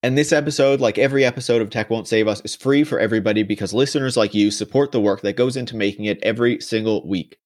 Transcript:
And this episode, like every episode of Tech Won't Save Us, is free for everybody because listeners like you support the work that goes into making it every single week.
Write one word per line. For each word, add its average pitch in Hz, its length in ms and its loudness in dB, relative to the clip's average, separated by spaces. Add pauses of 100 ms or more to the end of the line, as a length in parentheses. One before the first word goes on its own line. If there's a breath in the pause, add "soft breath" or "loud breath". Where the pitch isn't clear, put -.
And 131 160 0
this 151 160 2
episode, 143 480 2
like 113 160 2
every 135 260 2
episode 120 380 0
of 104 80 -4
Tech 107 200 -4
Won't 113 200 -4
Save 110 180 2
Us, 104 140 -2
is - 160 -12
free 143 260 2
for - 160 -2
everybody 107 440 0
because 101 300 -4
listeners 131 440 0
like 107 160 2
you 104 180 2
support 135 400 -2
the 120 80 0
work 101 220 0
that 101 160 -4
goes 127 180 0
into 120 220 -8
making 101 280 -4
it 104 180 -2
every 117 360 0
single 110 480 -2
week. 90 380 -6